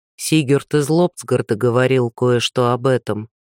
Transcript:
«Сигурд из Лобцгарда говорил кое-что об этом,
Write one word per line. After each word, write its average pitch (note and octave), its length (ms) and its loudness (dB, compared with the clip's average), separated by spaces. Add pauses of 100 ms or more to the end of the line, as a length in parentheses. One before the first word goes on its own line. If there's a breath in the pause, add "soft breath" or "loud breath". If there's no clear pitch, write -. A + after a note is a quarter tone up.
(160)
«Сигурд C#3 580 0
из D3 160 0
Лобцгарда B2+ 640 -2
говорил B2 540 2
кое-что B2 600 0
об B2 160 -2
этом, A2 420 -2 (140)